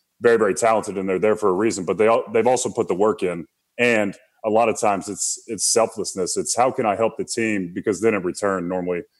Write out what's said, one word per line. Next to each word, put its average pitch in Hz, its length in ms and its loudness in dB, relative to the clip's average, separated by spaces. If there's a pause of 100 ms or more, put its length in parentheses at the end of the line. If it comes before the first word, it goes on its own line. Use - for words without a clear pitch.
(200)
very, 117 180 6
very 104 180 2
talented, 107 420 0
and 95 100 -4
they're 92 120 0
there 107 160 2
for 104 140 0
a 92 40 4
reason, 95 320 0
but 87 140 -2
they 107 80 4
al-, 113 260 2
they've 113 140 4
also 123 220 2
put 104 180 -2
the 95 80 0
work 104 260 2
in. 87 240 -4 (320)
And 110 380 2 (280)
a 113 60 -2
lot 110 180 4
of 107 120 0
times 101 280 0
it's, - 400 -6
it's 110 240 -6
selflessness. 104 640 -2
It's 92 200 -4
how 123 160 2
can 127 140 -4
I 101 100 2
help 110 220 -2
the 98 60 -6
team? 104 500 -4
Because 95 280 -2
then 113 120 2
in 98 100 -2
return, 92 440 -2
normally 90 360 -4 (160)